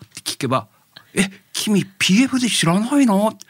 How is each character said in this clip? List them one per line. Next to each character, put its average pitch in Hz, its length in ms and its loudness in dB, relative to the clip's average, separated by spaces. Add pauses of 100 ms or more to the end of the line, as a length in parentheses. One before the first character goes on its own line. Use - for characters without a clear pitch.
っ - 60 -20
て - 120 -18
聞 - 160 -10
け 135 100 -6
ば、 117 200 -4 (480)
「え、 190 140 -2 (240)
君、 202 320 -2 (120)
ピ 190 240 2
ー - 20 4
エ 269 40 2
フ 254 120 -4
デ 240 80 0
ィ - 20 -2
ー - 40 -4
知 - 120 -2
ら 170 140 2
な 262 220 0
い 269 40 4
の？」 214 320 0 (120)